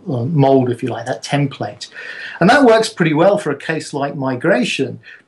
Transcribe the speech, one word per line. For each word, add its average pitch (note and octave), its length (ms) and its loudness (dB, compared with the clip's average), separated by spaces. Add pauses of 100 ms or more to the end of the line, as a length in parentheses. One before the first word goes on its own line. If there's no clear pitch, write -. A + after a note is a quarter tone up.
uh, B2 200 -4
mold, C3+ 440 4
if A#2 120 -6
you B2+ 80 -4
like, A2+ 160 -8
that C3+ 180 -8
template." C3 640 -4 (500)
And F3 120 4
that C#4+ 140 6
works A3 260 4
pretty D#3+ 240 0
well F#3+ 240 4
for D#3 120 -6
a C#3 60 -4
case - 380 -8
like C#3+ 200 -4
migration, C3+ 840 -2 (280)